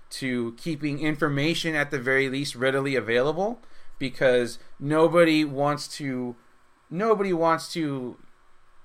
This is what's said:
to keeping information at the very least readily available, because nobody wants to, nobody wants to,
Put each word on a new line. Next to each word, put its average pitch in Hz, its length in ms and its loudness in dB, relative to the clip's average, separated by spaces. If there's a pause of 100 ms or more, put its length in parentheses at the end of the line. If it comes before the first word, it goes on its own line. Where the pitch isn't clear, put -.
to 123 480 -4
keeping 147 440 -4
information 156 760 0
at 143 160 -2
the 147 80 -4
very 131 300 2
least 139 260 -4
readily 135 400 0
available, 139 680 0 (380)
because 123 600 2 (200)
nobody 156 680 4
wants 143 440 -2
to, 127 480 -6 (520)
nobody 196 440 2
wants 165 400 2
to, 139 440 -4 (680)